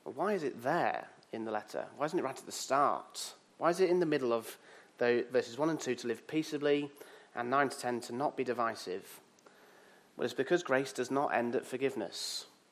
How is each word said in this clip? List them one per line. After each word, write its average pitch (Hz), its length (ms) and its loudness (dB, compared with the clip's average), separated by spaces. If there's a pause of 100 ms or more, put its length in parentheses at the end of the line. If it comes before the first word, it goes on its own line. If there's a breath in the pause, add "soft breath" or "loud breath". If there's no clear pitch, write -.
Well, - 80 -8
why 180 220 0
is 180 80 -2
it 120 200 -6
there 139 460 0 (240)
in 110 140 -4
the 113 40 -4
letter? - 360 -4 (100)
Why 131 80 -4
isn't 160 140 -2
it 131 40 0
right 131 160 -6
at - 80 -16
the 104 60 -14
start? - 800 0 (240)
Why 156 140 2
is 175 100 2
it 185 80 6
in 180 120 6
the 165 60 2
middle 131 280 2
of 113 240 -4 (400 loud breath)
the 120 320 4
verses 117 280 0
one 156 100 2
and 156 100 0
two 127 160 -2
to 120 120 -6
live 113 200 -2
peaceably 147 640 0 (440 loud breath)
and 120 160 -2
nine 139 180 6
to - 100 -8
ten 120 220 -2
to 120 140 -8
not 139 200 0
be 139 80 0
divisive? 113 800 -4 (960 soft breath)
Well, - 80 -2
it's 120 80 0
because 175 300 2
grace 135 280 2
does 123 200 -4
not 139 240 0
end 120 200 2
at - 120 -2
forgiveness, - 800 -4 (260)